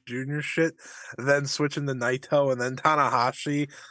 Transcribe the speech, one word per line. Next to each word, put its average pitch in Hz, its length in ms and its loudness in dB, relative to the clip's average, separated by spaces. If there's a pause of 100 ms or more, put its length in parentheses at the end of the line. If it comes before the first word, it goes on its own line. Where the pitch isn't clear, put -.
Junior 131 340 -6
shit, 160 320 0 (440)
and 127 100 -4
then 143 180 4
switching 147 400 -2
to 135 80 -2
Naito, 131 580 0
and 123 80 0
then 127 160 -2
Tanahashi, 143 920 2 (220)